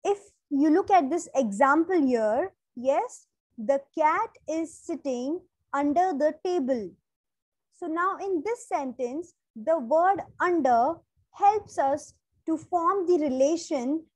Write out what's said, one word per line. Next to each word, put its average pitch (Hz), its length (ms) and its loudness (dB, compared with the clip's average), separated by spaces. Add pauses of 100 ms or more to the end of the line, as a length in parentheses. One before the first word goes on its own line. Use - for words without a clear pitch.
If 403 140 0 (320)
you 294 180 2
look 370 220 2
at 339 180 4
this 320 260 -4
example 277 720 2
here, 240 460 0 (240)
yes, 277 520 -4 (340)
the 269 160 0 (200)
cat 339 320 0 (180)
is 320 260 -4
sitting 277 640 -6 (360)
under 294 400 2
the 302 180 0 (100)
table. 262 480 -2 (840)
So 349 140 -10
now 339 280 -2
in 359 260 -4
this 453 240 -6
sentence, 277 680 -6 (200)
the 311 240 -2
word 320 440 2 (180)
under 285 540 2 (380)
helps 415 460 0
us 285 360 -2 (320)
to 320 100 -2
form 349 500 -2
the 349 120 4
relation 285 840 0 (140)